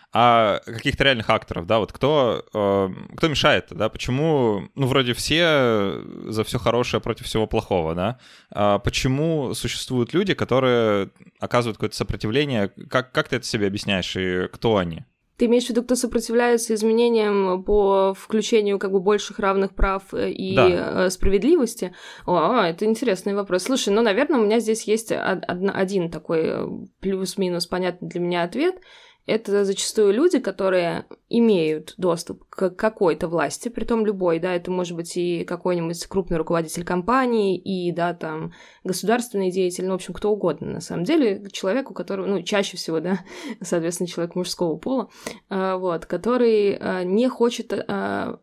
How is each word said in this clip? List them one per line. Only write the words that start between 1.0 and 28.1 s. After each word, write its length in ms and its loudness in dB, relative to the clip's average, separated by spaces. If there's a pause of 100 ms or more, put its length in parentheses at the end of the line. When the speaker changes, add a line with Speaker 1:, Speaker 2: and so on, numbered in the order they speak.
Speaker 1:
реальных 260 2
акторов, 360 -2
да, 140 2
вот 120 -4
кто, 520 0 (100)
э, 340 2 (280)
кто 120 2
мешает, 420 2
да, 200 -2
почему, 840 0
ну, 100 0
вроде 280 2
все 840 2 (280)
за 160 -2
всё 140 -4
хорошее 440 0
против 240 -6
всего 220 0
плохого, 460 0
да, 240 -2 (320)
а 300 2
почему 720 -2
существуют 600 -4
люди, 200 2
которые 760 2 (300)
оказывают 380 -2
какое-то 180 -6
сопротивление, 720 -2 (220)
как, 220 -2
как 160 -2
ты 80 -2
это 100 -6
себе 220 0
объясняешь 480 -2
и 360 -2
кто 260 2
они? 260 -4 (340)
Speaker 2:
Ты 80 4
имеешь 200 2
в 40 -8
виду, 120 0
кто 140 0
сопротивляется 800 0
изменениям 920 2
по 520 4
включению 640 2
как 140 -2
бы 80 4
больших 400 0
равных 340 0
прав, 400 -2
э, 160 -2
и, 240 -4
Speaker 1:
Да. 520 4
Speaker 2:
э, 40 2
справедливости? 840 2 (340)
О, 360 4
это 220 0
интересный 500 0
вопрос. 300 0
Слушай, 300 0
ну, 80 4
наверное, 360 2
у 60 4
меня 160 4
здесь 240 -2
есть 260 -2
од-, 380 -2
одна, 240 -2
один 380 0
такой, 340 -2
э, 220 -2 (340)
плюс-минус 640 -2
понятный 420 -4
для 120 -6